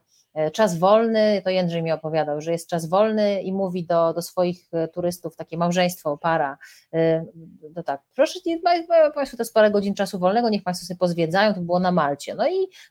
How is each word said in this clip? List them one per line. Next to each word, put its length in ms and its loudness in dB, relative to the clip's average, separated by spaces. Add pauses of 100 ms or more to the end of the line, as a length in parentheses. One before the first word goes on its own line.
(340)
e, 160 -2
czas 280 0
wolny, 680 4
to 60 0
Jędrzej 320 0
mi 100 -2
opowiadał, 480 -2
że 120 -4
jest 160 -4
czas 200 -4
wolny 540 0
i 100 -6
mówi 340 -4
do, 280 2
do 80 -4
swoich, 500 -4
e, 160 -2
turystów, 480 -6
takie 220 -12
małżeństwo, 600 0
para, 400 -2 (360)
e, 300 2 (500)
to 80 -10
tak: 180 -6 (140)
„Proszę, 320 0
nie, 180 -2
ma-, 240 0
mają 240 4
państwo 240 -6
teraz 160 -6
parę 180 6
godzin 240 0
czasu 240 -4
wolnego, 300 2
niech 140 -2
państwo 240 -6
sobie 120 -10
pozwiedzają”, 560 2
to 60 -6
było 200 0
na 120 2
Malcie. 420 0
No 140 -2
i 180 -2 (240)